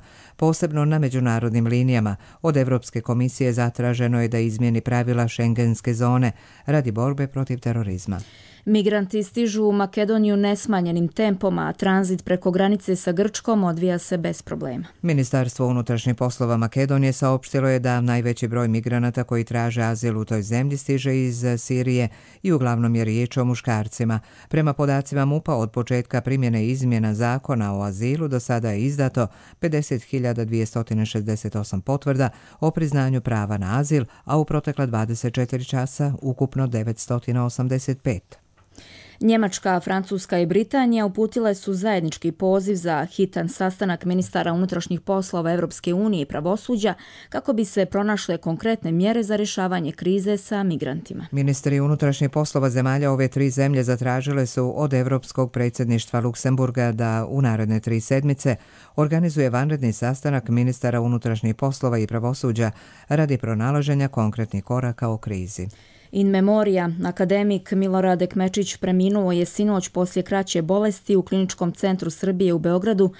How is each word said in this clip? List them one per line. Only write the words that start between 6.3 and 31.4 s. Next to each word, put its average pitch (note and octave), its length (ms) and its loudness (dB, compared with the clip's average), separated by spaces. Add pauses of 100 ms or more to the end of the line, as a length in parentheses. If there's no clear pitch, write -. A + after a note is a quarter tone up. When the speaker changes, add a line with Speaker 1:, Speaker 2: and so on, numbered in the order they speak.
Speaker 1:
radi C#3+ 260 0
borbe C#3 340 -2
protiv C3 340 -4
terorizma. G2+ 600 -4 (440)
Speaker 2:
Migranti G#3 580 2
stižu G#3+ 420 -2
u G#3 80 4
Makedoniju G#3 640 2
nesmanjenim F#3 720 0
tempom, F#3+ 500 0
a D#3 140 -4
tranzit F#3+ 520 0
preko F3+ 260 0
granice F#3+ 460 2
sa F3+ 160 -2
Grčkom G#3 520 0
odvija F3 340 0
se F3+ 200 -4
bez E3 240 -4
problema. D3 420 -8 (180)
Speaker 1:
Ministarstvo C3 640 0
unutrašnjih B2 500 0
poslova A#2+ 400 0
Makedonije C3+ 560 2
saopštilo C3 560 0
je C3 100 2
da B2 220 0
najveći A#2+ 480 0
broj A#2 200 0
migranata A#2+ 560 0
koji A#2 200 -2
traže A#2 380 -2
azil A2+ 360 0
u A2 60 -2
toj G#2+ 180 -2
zemlji B2+ 340 -2
stiže C3+ 420 0
iz B2 260 -2 (140)
Sirije B2 500 0 (340)
i F#3+ 100 2
uglavnom A#2+ 420 2
je A2+ 100 2
riječ A#2 320 0
o B2+ 80 2
muškarcima. A2+ 760 0 (280)
Prema D#3 240 2
podacima C#3 520 0
mupa, D3+ 300 0
od A2+ 160 0
početka B2 500 -2
primjene A#2+ 460 0
izmjena A#2+ 480 2
zakona A#2+ 640 0
o G2+ 60 -2
azilu A#2+ 460 -2
do B2+ 120 0
sada A#2 300 -2
je G2+ 120 -2
izdato C3+ 440 0 (320)
pedeset D3+ 440 -2
hiljada A#2+ 420 -2
dvjesto A2+ 400 -2 (200)
šezdeset G#2+ 520 -4